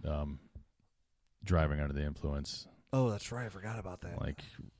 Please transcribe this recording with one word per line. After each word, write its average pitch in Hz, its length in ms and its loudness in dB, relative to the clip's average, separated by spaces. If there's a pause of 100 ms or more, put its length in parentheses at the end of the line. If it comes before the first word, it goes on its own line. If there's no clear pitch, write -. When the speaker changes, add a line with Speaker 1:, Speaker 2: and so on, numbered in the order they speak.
Speaker 1:
um, 73 320 0 (1040)
driving 78 360 6
under 73 140 2
the 73 100 2
influence. 73 640 -2 (260)
Speaker 2:
Oh, 131 160 6
that's 101 220 -2
right. 120 160 -4
I - 40 -6
forgot 104 280 -6
about 92 220 -6
that. 87 200 -6
Speaker 1:
Like, - 220 -4 (380)